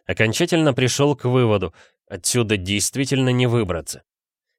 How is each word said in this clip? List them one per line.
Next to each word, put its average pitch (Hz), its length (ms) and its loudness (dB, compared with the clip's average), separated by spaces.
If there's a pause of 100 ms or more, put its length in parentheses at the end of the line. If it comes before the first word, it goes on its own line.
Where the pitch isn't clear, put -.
окончательно 143 680 0
пришел 131 400 2
к - 100 -10
выводу, 110 480 2 (340)
отсюда 107 500 -2
действительно 127 720 -2
не 127 180 2
выбраться. 104 560 -2 (560)